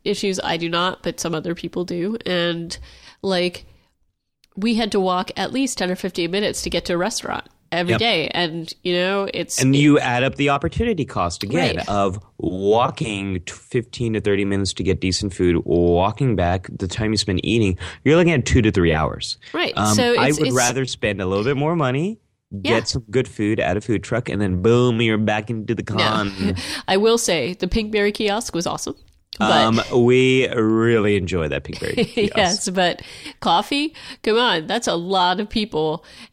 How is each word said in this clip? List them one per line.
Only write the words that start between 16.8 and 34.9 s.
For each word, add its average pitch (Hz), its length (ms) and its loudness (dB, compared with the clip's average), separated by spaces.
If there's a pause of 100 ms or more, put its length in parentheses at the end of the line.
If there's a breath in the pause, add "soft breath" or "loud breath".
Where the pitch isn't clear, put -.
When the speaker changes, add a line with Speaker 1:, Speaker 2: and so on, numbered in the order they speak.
Speaker 2:
time 107 240 -2
you 107 40 0
spend 98 280 0
eating, 101 340 2 (260 loud breath)
you're 147 120 6
looking 175 160 6
at 131 120 2
two - 180 4
to 107 100 4
three 85 200 4
hours. - 460 -4 (140 loud breath)
Speaker 1:
Right. 339 240 -2
Speaker 2:
Um, - 180 2
Speaker 1:
So 240 240 2
Speaker 2:
I 131 100 4
Speaker 1:
it's, 147 120 0
Speaker 2:
would 147 80 0
Speaker 1:
it's 123 80 0
Speaker 2:
rather 123 280 2
spend 104 360 -2
a 92 60 -2
little 98 180 0
bit 135 120 0
more 151 200 0
money, 151 420 -2 (320)
Speaker 1:
Yeah. 101 300 -2
Speaker 2:
get - 80 -6
some 127 220 -4
good 120 180 0
food 107 320 0
at 90 160 0
a 104 40 -2
food 104 220 -2
truck, - 260 -4
and 101 140 -2
then 92 200 0
boom, 117 380 4
you're 113 160 2
back 107 320 0
into 113 280 -4
the 104 120 -4
Speaker 1:
No. 104 80 -4
Speaker 2:
con. 101 600 0 (160)
Speaker 1:
<laughs> - 160 -8
I 180 80 2
will 226 220 4
say 170 360 -2
the - 140 -4
Pinkberry 214 440 0
kiosk 208 420 -2
was 170 120 -2
awesome. - 300 -6 (420)
But 110 260 4 (280)
Speaker 2:
Um, 123 120 6
we 127 440 6
really 110 680 4
enjoy 90 320 0
that 71 160 -4
Pinkberry - 300 -6 (120)
Speaker 1:
<laughs> - 80 -12
Speaker 2:
kiosk. 208 220 0
Speaker 1:
Yes, 196 320 0
but 180 320 0 (380 loud breath)
coffee? 277 560 0 (280 loud breath)
Come 220 140 2
on, 202 300 2
that's 214 200 -2
a 165 100 0